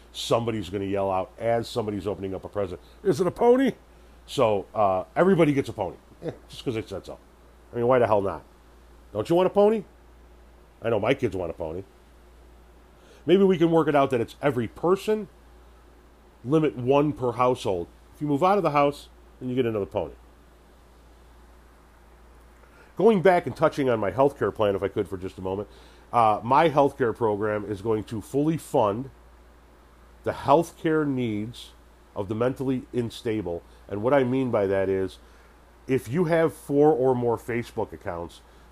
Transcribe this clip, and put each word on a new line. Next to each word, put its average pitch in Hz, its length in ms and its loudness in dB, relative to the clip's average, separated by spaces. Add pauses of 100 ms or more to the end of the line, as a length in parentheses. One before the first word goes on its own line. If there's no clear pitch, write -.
(120)
somebody's 113 580 -2
gonna 98 160 -6
yell 98 240 -2
out 92 280 -2
as 117 300 -2
somebody's 104 380 -6
opening 95 280 -6
up 90 120 -10
a - 20 -12
present, 95 320 -6 (220)
"Is 175 180 0
it 185 60 0
a 170 40 -2
pony?" 247 420 2 (520)
So, 107 400 0 (100)
uh, 95 300 2 (100)
everybody 165 380 4
gets 131 160 -2
a 110 60 -10
pony, 87 220 -6 (260)
eh, 156 80 -10 (180)
just - 160 -18
'cause 123 100 -4
they 110 60 -6
said 95 240 -10
so. - 140 -16 (520)
I - 60 -10
mean, 120 100 0
why 127 120 6
the 117 80 4
hell 104 160 2
not? 85 220 -6 (640)
Don't 107 200 -6
you 170 60 2
want 185 100 4
a 175 40 0
pony? 208 340 4 (1000)
I 113 80 -2
know 107 100 0
my 120 140 0
kids 113 200 -4
want 87 160 -6
a 80 40 -10
pony. 85 280 -10 (1400)
Maybe 190 180 6
we 190 140 6
can 165 140 4
work 160 180 4
it 147 60 4
out 139 160 4
that 123 100 0
it's - 220 -6
every 123 260 -2
person, 190 600 -2 (1160)
limit 147 320 0
one 139 380 2
per 120 180 -4
household. 117 540 0 (280)
If - 60 -16
you 151 60 -6
move 143 180 0
out 196 140 4
of 185 40 -2
the 156 100 0
house, 143 360 0 (320)
then 127 80 -10
you 123 60 -6
get 127 100 0
another 107 220 -4
pony. 85 260 -6 (2750)
Going 196 240 4
back 175 240 4
and 120 100 -8
touching 147 320 0
on 113 100 2
my 98 120 -2
healthcare 123 440 2
plan, 101 200 2
if 92 80 -4
I 95 60 0
could, 95 200 -4
for 98 80 -10
just 92 220 -12
a 95 40 -12
moment, 98 260 -6 (440)
uh, 110 300 4
my 139 260 4
healthcare 135 480 0
program 107 480 -2
is 98 160 -8
going 107 240 -2
to 110 160 -10
fully 147 380 -2
fund 120 500 -2 (1160)
the 107 80 -4
healthcare 156 720 0
needs 120 640 -6 (420)
of 98 140 -8
the 110 60 -4
mentally 131 480 -4 (100)
unstable. 110 720 -6 (260)
And 104 140 -6
what 131 100 -2
I 139 100 4
mean 127 280 -2
by 107 160 2
that 95 240 0
is, 95 280 -4 (680)
if 131 220 -2
you 165 160 0
have 165 280 2
four 147 400 2
or 131 220 2
more 120 240 0
Facebook 113 560 -6
accounts 85 480 -10 (300)